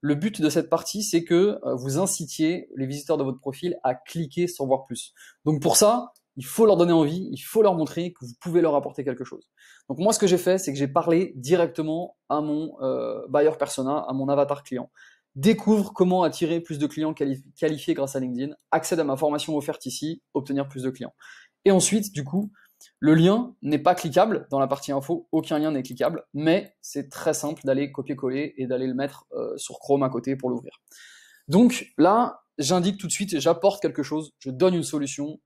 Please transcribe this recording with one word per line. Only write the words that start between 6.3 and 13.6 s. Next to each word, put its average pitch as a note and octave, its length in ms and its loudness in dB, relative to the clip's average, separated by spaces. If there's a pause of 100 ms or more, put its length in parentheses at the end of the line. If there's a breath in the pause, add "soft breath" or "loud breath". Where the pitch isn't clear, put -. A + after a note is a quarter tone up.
il C3 100 -12
faut - 200 4
leur G3+ 120 8
donner F3 140 4
envie, E3 400 2
il C#3 60 -10
faut - 240 0
leur G3 140 6
montrer E3+ 360 -4
que C3 140 -20
vous A#2+ 160 -16
pouvez F3 180 2
leur D#3+ 140 4
apporter C#3 300 -2
quelque B2+ 200 -6
chose. - 240 -16 (400 soft breath)
Donc C3+ 120 -10
moi, G#3 140 4
ce G#3+ 60 0
que G#3 60 2
j'ai F3+ 140 4
fait, F#3 180 2
c'est F#3 160 -4
que C#3 60 -8
j'ai C#3+ 80 0
parlé E3 480 2
directement D#3+ 840 -2 (100)
à D3 140 0
mon, D3+ 400 -4
euh, B2 480 -4
buyer D3 300 4
persona, C#3 400 -2